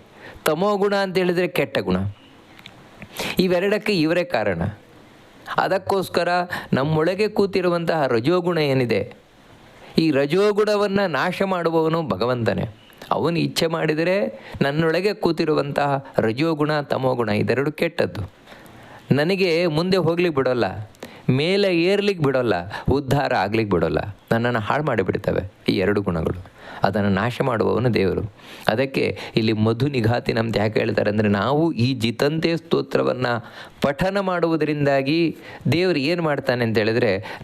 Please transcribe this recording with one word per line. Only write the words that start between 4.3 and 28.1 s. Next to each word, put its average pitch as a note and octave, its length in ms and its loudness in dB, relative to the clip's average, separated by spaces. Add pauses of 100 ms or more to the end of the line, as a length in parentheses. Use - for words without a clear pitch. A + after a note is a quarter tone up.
ಅದಕ್ಕೋಸ್ಕರ F#3 720 0 (440)
ನಮ್ಮೊಳಗೆ D#3+ 560 0
ಕೂತಿರುವಂತಹ F3 760 0
ರಜೋಗುಣ E3 520 0
ಏನಿದೆ, B2+ 560 0 (840)
ಈ D#3+ 120 4
ರಜೋಗುಣವನ್ನ G3+ 880 2
ನಾಶ F3 420 0
ಮಾಡುವವನು E3 600 2
ಭಗವಂತನೇ. A2 720 -2 (360)
ಅವನು D#3+ 280 0
ಇಚ್ಛೆ D3 280 0
ಮಾಡಿದರೆ E3 760 0 (220)
ನನ್ನೊಳಗೆ E3 520 0
ಕೂತಿರುವಂತಹ C#3+ 920 0 (120)
ರಜೋಗುಣ, D3 600 0
ತಮೋಗುಣ B2+ 480 -2
ಇದೆರಡು A#2 440 0
ಕೆಟ್ಟದ್ದು, G2+ 600 -4 (800)
ನನಗೆ F3 540 2
ಮುಂದೆ F3 300 2
ಹೋಗ್ಲಿಕ್ಕೆ E3+ 400 2
ಬಿಡೋಲ್ಲ, B2+ 280 2 (640)
ಮೇಲೆ F3+ 460 2
ಏರ್ಲಿಕ್ಕೆ G3 480 2
ಬಿಡೋಲ್ಲ, B2+ 300 2 (360)
ಉದ್ಧಾರ C3 440 2
ಆಗ್ಲಿಕ್ಕೆ G#2 360 0
ಬಿಡೋಲ್ಲ, E2 460 0 (160)
ನನ್ನನ್ನು A#2 280 0
ಹಾಳು B2 220 -2
ಮಾಡಿಬಿಡ್ತವೆ G2+ 680 -2 (160)
ಈ A2+ 40 0
ಎರಡು G2+ 300 2
ಗುಣಗಳು. E2+ 560 -4 (240)
ಅದನ್ನು G2+ 260 0
ನಾಶ G2+ 340 0
ಮಾಡುವವನು A2 520 0
ದೇವರು. F2 400 0 (340)